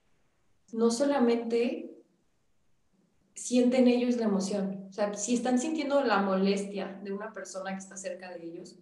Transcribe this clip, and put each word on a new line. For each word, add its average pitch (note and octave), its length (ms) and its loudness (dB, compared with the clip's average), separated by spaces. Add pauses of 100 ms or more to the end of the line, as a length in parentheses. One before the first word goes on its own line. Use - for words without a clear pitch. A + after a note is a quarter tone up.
(720)
no A3+ 160 4
solamente A#3+ 1000 2 (1400)
sienten B3 540 4
ellos A#3+ 300 4
la A3 80 0
emoción, G3 640 -2
o - 40 -20
sea, G#3 220 -2
si - 180 -4
están B3 260 2
sintiendo C#4+ 440 0
la G3+ 180 2
molestia G3 840 0
de G3 80 -8
una G#3+ 220 -8
persona F#3+ 400 -10
que F#3+ 60 -8
está - 180 -16
cerca F#3 340 -10
de E3+ 140 -12
ellos, E3+ 360 -14